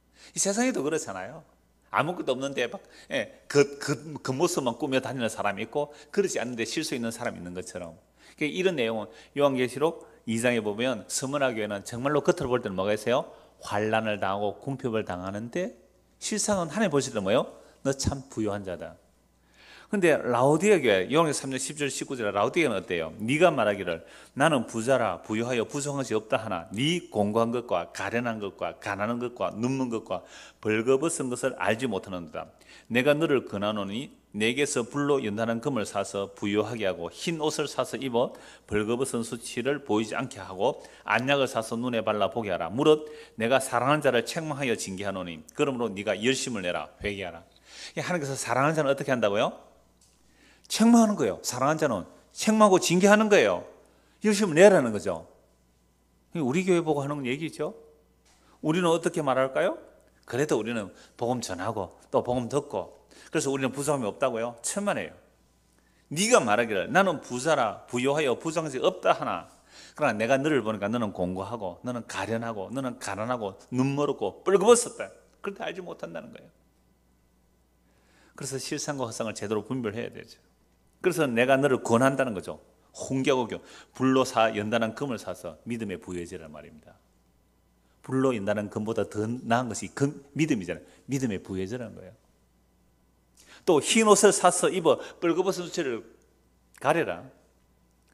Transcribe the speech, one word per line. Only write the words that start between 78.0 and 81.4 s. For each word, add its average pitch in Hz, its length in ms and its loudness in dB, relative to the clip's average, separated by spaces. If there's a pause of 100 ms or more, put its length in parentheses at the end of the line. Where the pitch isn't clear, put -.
그래서 135 240 -8
실상과 139 480 -6
허상을 110 280 -6
제대로 107 300 -2
분별해야 113 480 -6
되죠. - 260 -18 (640)
그래서 160 260 2
내가 127 300 6